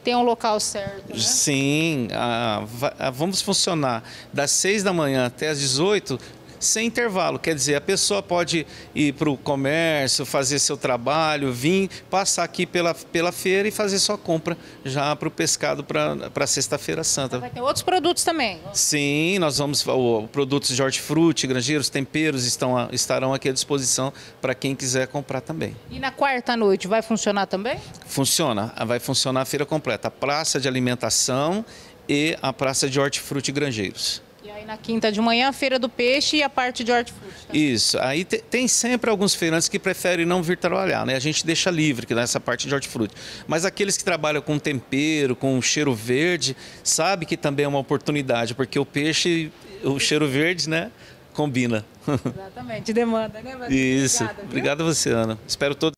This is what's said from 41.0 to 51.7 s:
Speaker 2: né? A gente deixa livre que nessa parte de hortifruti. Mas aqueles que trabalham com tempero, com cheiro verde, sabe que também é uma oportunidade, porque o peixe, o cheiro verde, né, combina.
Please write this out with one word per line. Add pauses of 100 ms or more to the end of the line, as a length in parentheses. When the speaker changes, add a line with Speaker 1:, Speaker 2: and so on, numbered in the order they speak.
Speaker 2:
né?
A
gente
deixa
livre
que
nessa
parte
de
hortifruti. (320)
Mas
aqueles
que
trabalham
com
tempero,
com
cheiro
verde, (260)
sabe
que
também
é
uma
oportunidade,
porque
o
peixe, (320)
o
cheiro
verde,
né, (420)
combina. (100)